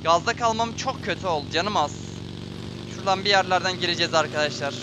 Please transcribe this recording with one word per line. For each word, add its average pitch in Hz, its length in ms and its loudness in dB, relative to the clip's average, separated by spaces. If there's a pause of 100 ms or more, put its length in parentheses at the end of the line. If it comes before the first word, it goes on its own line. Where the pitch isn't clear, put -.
Gazda 170 320 4
kalmam 226 400 0
çok - 300 -4
kötü 175 220 -2
oldu. 156 240 0
Canım 180 260 0
az. 147 140 2 (1040)
Şuradan 190 300 0
bir 208 40 2
yerlerden 185 500 4
gireceğiz 170 340 0
arkadaşlar. 147 680 0